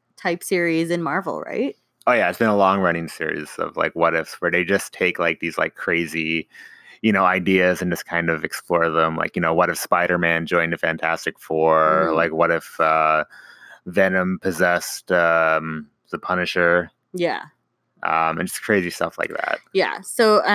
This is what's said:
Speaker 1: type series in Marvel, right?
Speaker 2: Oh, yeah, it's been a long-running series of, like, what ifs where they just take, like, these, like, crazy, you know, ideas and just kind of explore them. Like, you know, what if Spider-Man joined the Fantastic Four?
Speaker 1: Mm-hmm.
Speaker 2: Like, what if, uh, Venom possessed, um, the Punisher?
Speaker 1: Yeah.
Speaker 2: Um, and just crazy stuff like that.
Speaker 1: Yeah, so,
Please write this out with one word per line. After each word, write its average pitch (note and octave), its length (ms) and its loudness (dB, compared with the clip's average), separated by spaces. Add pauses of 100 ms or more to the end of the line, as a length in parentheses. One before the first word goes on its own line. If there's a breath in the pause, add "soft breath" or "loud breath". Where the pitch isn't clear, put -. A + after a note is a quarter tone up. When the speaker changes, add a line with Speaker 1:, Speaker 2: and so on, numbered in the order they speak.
(160)
Speaker 1:
type F3 280 -6
series E3+ 480 0
in F3 100 -2
Marvel, D3+ 400 -4
right? - 340 -4 (320)
Speaker 2:
Oh, B2 60 4
yeah, G#2 160 4
it's F2+ 100 -6
been A2+ 80 4
a G#2 100 4
long-running F#2+ 500 2
series D#2 420 -6 (100)
of, D#2+ 180 -6
like, E2 160 0
what E2 220 2
ifs - 260 -4
where F2 80 0
they F2 140 0
just F#2+ 300 -2
take, F2+ 260 -2
like, E2+ 220 0
these, E2+ 180 -6
like, E2 160 -2
crazy, E2 720 -4 (560 loud breath)
you A2 80 4
know, G2 120 2
ideas F#2 600 2
and F2+ 80 -2
just - 160 -6
kind E2+ 240 -2
of D#2 120 -2
explore E2 460 -2
them. D#2+ 260 0
Like, E2 200 -4
you F2+ 80 -2
know, E2 100 0
what F2 160 2
if E2 80 -4
Spider-Man E2+ 680 0
joined E2+ 260 0
the E2 40 -6
Fantastic E2 600 -4
Four? D#2+ 680 2
Speaker 1:
Mm-hmm. D#2+ 80 0
Speaker 2:
Like, E2 180 0
what E2 160 0
if, - 300 -4
uh, D#2 460 2 (600 loud breath)
Venom F#2 560 0
possessed, F2 680 -2
um, D#2+ 760 2 (220)
the E2 80 -8
Punisher? F2 720 0 (240)
Speaker 1:
Yeah. E3 300 -4 (580)
Speaker 2:
Um, D#2+ 380 0
and F#2 80 -2
just - 160 -10
crazy F#2+ 260 0
stuff E2+ 300 -6
like - 100 -4
that. - 300 -4 (140)
Speaker 1:
Yeah, E3+ 280 -2
so, G#3+ 340 2 (200)